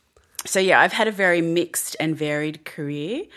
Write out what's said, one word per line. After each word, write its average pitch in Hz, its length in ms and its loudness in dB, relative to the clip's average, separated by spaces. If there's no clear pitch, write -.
so, - 140 -2
yeah, 180 220 6
I've 180 100 6
had 214 160 0
a 220 40 0
very 185 300 2
mixed - 600 -2
and 156 160 -2
varied 151 480 -4
career, 151 580 -8